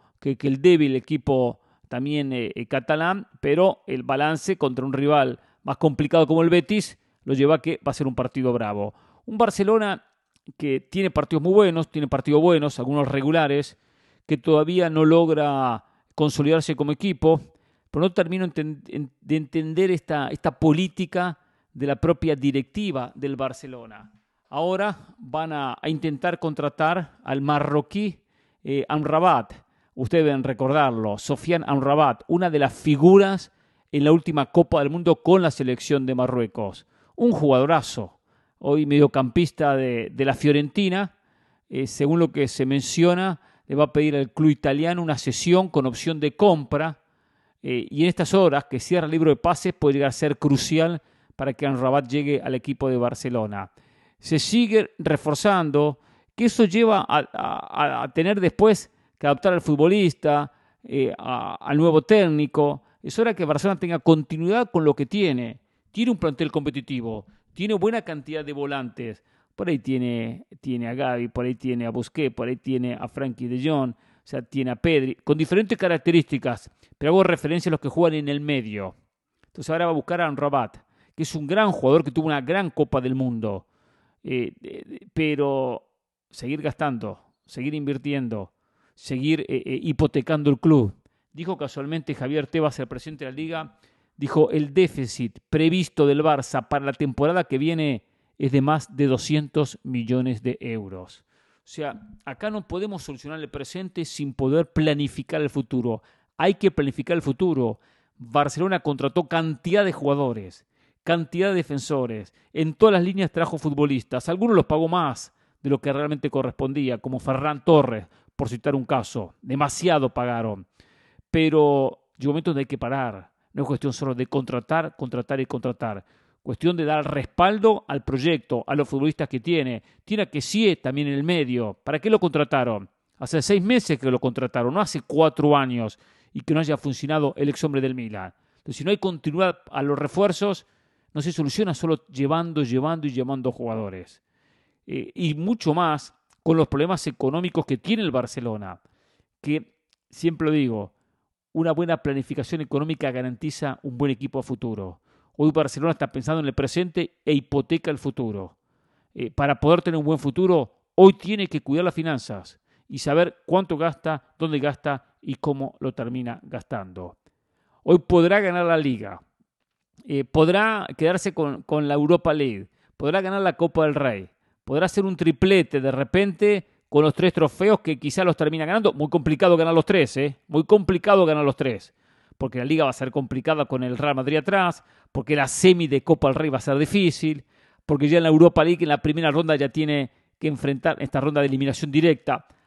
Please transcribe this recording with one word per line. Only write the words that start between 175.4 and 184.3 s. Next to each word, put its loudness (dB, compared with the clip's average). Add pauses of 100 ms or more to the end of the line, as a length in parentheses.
de 0
repente 0 (220)
con 4
los 4
tres 2
trofeos 2
que -4
quizá -2
los 2
termina -2
ganando. 2
Muy -4
complicado 4
ganar 2
los 4
tres, 2
¿eh? -2 (100)
Muy 2
complicado 4
ganar 2
los 0
tres. -6 (440)
Porque -6
la -4
Liga 2
va 2
a -2
ser -6
complicada -2
con -4
el -4
Real 0
Madrid -2